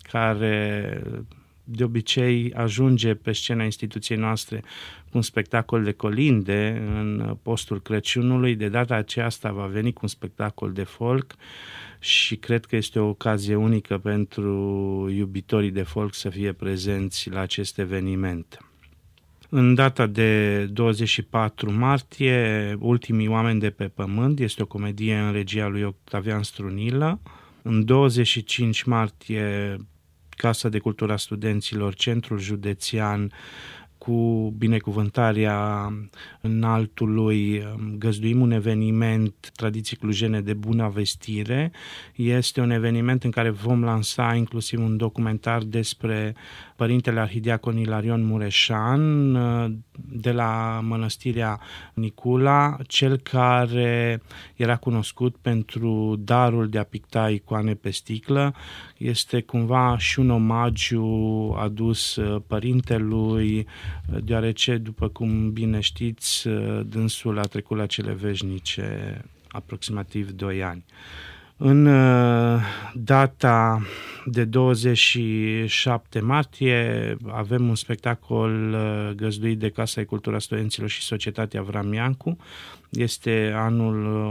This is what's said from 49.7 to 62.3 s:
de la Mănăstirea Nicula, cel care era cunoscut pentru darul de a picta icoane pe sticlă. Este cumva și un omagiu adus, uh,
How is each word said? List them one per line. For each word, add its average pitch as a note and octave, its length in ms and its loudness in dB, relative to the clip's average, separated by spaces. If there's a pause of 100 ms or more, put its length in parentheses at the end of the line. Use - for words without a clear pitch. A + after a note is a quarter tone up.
de A#2+ 360 -4
la A2+ 520 0
Mănăstirea A2+ 760 -2 (340)
Nicula, C3+ 840 2 (100)
cel C3+ 300 2
care A#2+ 1040 2 (340)
era A#2+ 200 2
cunoscut A#2 680 0
pentru A2 800 0
darul A#2 500 4
de A2 80 -2
a G#2 60 0
picta - 460 -2
icoane G#2+ 440 0
pe G2+ 160 -6
sticlă. C#3 680 -2 (420)
Este A#2+ 440 -2
cumva B2 560 2
și - 220 0
un B2+ 100 4
omagiu A2+ 760 2 (540)
adus, A2 560 -2
uh, G#2 320 -2